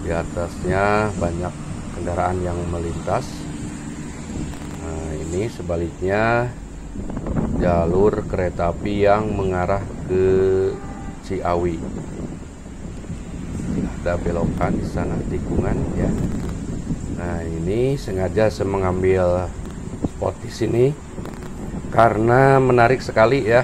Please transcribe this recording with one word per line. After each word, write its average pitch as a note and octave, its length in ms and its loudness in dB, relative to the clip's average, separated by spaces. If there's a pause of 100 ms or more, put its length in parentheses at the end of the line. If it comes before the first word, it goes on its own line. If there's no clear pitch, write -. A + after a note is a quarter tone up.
Di E2 80 0
atasnya F#2 1040 0
banyak F2 360 -2 (440)
kendaraan F2+ 480 0
yang F2 240 -2
melintas. E2 560 -2 (1600)
Nah, D#2+ 320 -6
ini F2+ 320 -4
sebaliknya F#2 960 0 (1120)
jalur F2+ 720 4
kereta F2+ 400 0
api G2+ 320 0
yang G#2 320 4
mengarah F#2+ 480 0 (240)
ke F#2 160 2 (1040)
Ciawi. F2 560 0 (2250)
Ada F2 160 0
belokan E2+ 560 0
di - 80 -2
sana, E2+ 320 -2 (160)
tikungan - 480 0 (160)
ya. - 160 2 (1120)
Nah, F2 240 -2
ini F#2+ 480 0
sengaja F#2+ 560 0
saya G#2 160 -2
mengambil F#2 800 2 (560)
spot - 400 -2
di A#2 80 -8
sini A2+ 340 2 (1120)
karena A#2 640 8
menarik B2+ 400 6
sekali A#2 480 4
ya. A#2 180 6